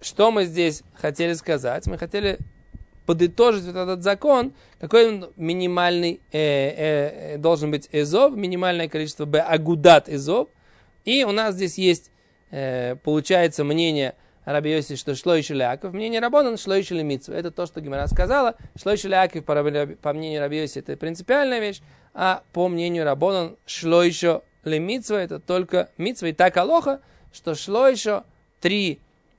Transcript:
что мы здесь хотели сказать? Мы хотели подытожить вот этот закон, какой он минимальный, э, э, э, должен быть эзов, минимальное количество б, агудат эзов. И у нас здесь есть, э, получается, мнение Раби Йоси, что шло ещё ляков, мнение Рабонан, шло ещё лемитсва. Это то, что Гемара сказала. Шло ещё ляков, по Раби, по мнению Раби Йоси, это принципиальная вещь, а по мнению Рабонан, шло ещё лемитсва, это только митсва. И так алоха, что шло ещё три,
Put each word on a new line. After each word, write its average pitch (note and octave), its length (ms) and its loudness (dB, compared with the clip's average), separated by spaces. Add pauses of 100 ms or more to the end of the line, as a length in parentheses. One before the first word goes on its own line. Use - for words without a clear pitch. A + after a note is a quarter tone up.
что A3 320 2
мы G#3 120 0
здесь E3 380 -2 (120)
хотели E3+ 400 -4
сказать? D3 520 -4
Мы F3+ 100 -4
хотели G3 420 -4 (680)
подытожить F3 580 2
вот F3+ 120 -10
этот F#3 260 -4
закон, B3 500 2 (280)
какой A3+ 280 6
он F#3+ 280 -6
минимальный, F3 840 0 (120)
э, D3+ 60 -2
э, D3+ 960 -2
э, D3 40 -10
должен D3+ 320 2
быть D3 220 -6
эзов, F3+ 420 2
минимальное F3+ 540 -2
количество D#3 380 -6
б, D3+ 140 2
агудат D#3+ 680 6
эзов. D#3 400 -2 (560)
И C4 200 2
у G#3 60 0
нас G#3+ 240 -2
здесь F3+ 240 -6
есть, F3+ 320 2 (400)
э, B2+ 460 -4
получается, D3+ 680 0
мнение D3+ 500 0 (300)
Раби D3 260 -2
Йоси, D3+ 260 -4
что C#3 180 -6
шло F3 200 0
ещё D3+ 200 0
ляков, C3+ 380 -4
мнение A3 280 -4
Рабонан, A#3+ 360 2
шло F#3+ 180 -4
ещё G3 200 -2
лемитсва. D3+ 400 -4
Это E3+ 160 -6
то, F3+ 160 -6
что D#3+ 140 -14
Гемара C#3+ 260 -6
сказала. A#3 480 2 (260)
Шло G3 120 -2
ещё G3+ 160 -2
ляков, F#3 360 2
по D3+ 100 -2
Раби, D3 420 0
по D3 160 -4
мнению D#3 280 -6
Раби C#3+ 180 -4
Йоси, D3 200 -6
это C#3+ 180 -10
принципиальная A#3 640 -2
вещь, G#3 220 -6 (320)
а F#3 280 -2 (100)
по F3+ 160 0
мнению E3+ 360 -2
Рабонан, E3 520 0 (100)
шло E3 360 2
ещё E3+ 400 2 (220)
лемитсва, G3 520 -4
это E3 240 -6
только F3+ 580 -2
митсва. F3+ 300 -6
И D#3+ 40 -2
так F3+ 240 4
алоха, C4+ 440 2 (320)
что - 220 -8
шло G#3+ 320 0
ещё G#3+ 380 0 (360)
три, F#3 400 0 (380)